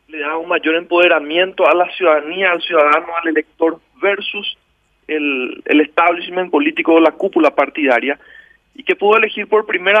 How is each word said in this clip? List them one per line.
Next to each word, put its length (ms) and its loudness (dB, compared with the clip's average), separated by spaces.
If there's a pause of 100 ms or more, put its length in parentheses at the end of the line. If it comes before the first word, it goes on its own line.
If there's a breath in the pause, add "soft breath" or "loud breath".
le 100 -16
daba 180 -6
un 120 -8
mayor 280 -2
empoderamiento 880 0
a 80 4
la 220 0
ciudadanía, 560 0
al 100 -4
ciudadano, 460 2 (120)
al 80 -4
elector, 520 -2 (200)
versus 560 -4 (520)
el, 560 -4
el 160 2
establishment 720 0
político 440 0
o 60 6
la 120 4
cúpula 420 0
partidaria, 640 0 (560 loud breath)
y 100 -20
que 120 0
pudo 220 2
elegir 300 -4
por 180 2
primera 340 0